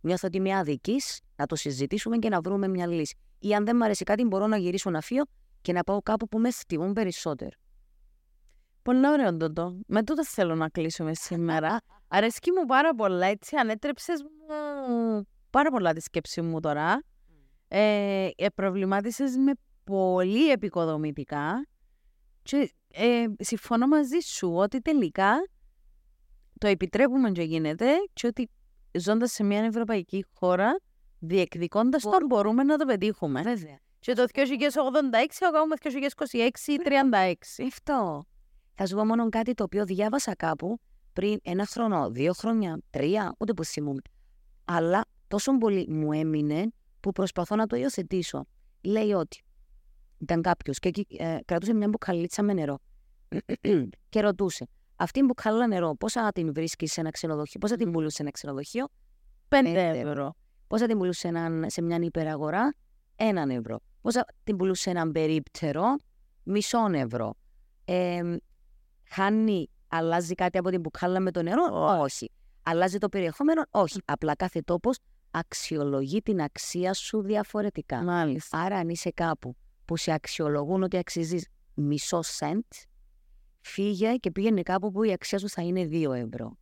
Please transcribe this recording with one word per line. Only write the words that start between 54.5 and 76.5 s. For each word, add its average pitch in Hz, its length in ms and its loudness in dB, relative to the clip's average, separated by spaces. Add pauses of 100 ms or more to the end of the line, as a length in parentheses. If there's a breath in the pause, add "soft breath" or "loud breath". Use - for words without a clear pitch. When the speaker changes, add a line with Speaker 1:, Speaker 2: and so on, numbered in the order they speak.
Speaker 1:
Αυτή 180 220 -2
η 277 80 6
μπουκάλα 240 400 2
νερό, 175 280 0
πόσα 220 380 -2
την 160 200 -2
βρίσκεις 160 400 -4
σε - 80 -6
ένα 160 100 -4
ξενοδοχείο, 151 500 -6
πόσα 214 160 0
την 226 100 -2
Speaker 2:
Μμμ. 170 60 -2
Speaker 1:
πουλούσε 156 240 -2
σε 151 60 -8
ένα 147 80 -6
ξενοδοχείο; 147 580 -8 (600)
Speaker 2:
Πέντε 262 240 6
Speaker 1:
Πέντε 170 260 2
Speaker 2:
ευρώ. 143 360 -4 (320)
Speaker 1:
Πόσα 226 200 0
την 220 120 2
πουλούσε 180 220 0
σε 175 80 -4
έναν, 165 420 -2
σε 175 120 -4
μιαν 170 200 0
υπεραγορά; 160 720 -2 (420)
Έναν 185 340 0
ευρώ. 113 300 -6 (200)
Πόσα 233 240 0 (200)
την 208 120 -2
πουλούσε 185 260 0
σε 190 80 -2
έναν 165 220 -2
περίπτερο; 160 840 0 (460)
Μισόν 208 520 0
ευρώ. 113 400 -2 (500)
Εμ, 175 520 -2 (720)
χάνει, 202 640 2 (180)
αλλάζει 165 460 0
κάτι 180 240 0
από 180 120 0
την 185 100 0
μπουκάλα 180 400 -2
με 185 100 0
το 175 120 -2
νερό; 202 200 2 (100)
Speaker 2:
Όχι. 165 300 2
Speaker 1:
Όχι. 131 280 -4 (320)
Αλλάζει 175 360 0
το 202 100 -2
περιεχόμενο; 285 640 0
Όχι. 202 340 0
Απλά 147 320 -2
κάθε 180 240 -4
τόπος 175 380 0 (320)
αξιολογεί 143 920 -4
την 196 200 0
αξία 180 520 -4